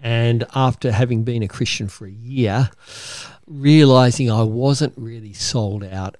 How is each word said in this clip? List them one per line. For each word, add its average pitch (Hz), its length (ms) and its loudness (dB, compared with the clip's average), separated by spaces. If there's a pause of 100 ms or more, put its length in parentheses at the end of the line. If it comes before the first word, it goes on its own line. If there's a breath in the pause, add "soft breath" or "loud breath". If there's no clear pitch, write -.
And 117 440 0 (100)
after 127 380 0
having 117 320 0
been 117 180 -2
a 98 60 -2
Christian - 400 -6
for - 180 -18
a 95 40 -18
year, 117 580 -2 (760 loud breath)
realising 135 840 4
I 113 120 2
wasn't 135 520 0
really 113 380 -14
sold 104 500 -4
out 95 360 -10